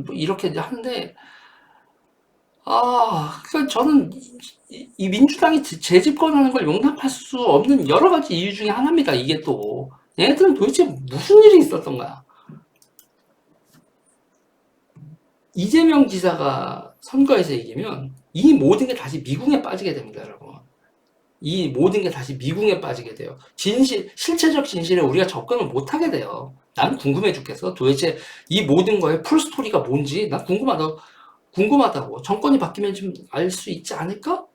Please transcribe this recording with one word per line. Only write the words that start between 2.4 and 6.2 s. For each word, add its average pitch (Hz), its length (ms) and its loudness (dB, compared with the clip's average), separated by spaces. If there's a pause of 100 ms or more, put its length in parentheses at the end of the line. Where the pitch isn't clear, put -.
아, 226 840 0
그러니까 294 240 -4
저는 269 400 2
이, - 260 -20 (320)
이, - 180 -20 (100)
이 190 100 -4
민주당이 277 540 2
재-, - 180 -12
재집권하는 285 720 2